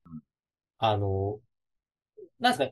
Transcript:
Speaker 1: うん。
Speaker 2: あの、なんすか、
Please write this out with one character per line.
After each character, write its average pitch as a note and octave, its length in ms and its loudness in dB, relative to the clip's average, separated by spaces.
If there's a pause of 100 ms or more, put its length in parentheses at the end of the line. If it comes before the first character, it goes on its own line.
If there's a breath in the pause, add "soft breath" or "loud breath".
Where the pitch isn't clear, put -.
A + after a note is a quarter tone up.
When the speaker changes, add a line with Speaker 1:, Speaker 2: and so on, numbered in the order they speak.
Speaker 1:
う E2 40 -20
ん。 D#2+ 120 -14 (560)
Speaker 2:
あ G#2+ 200 2
の、 G2 420 -2 (1000)
な B3 100 4
ん - 40 2
す - 60 -4
か、 G#3+ 120 0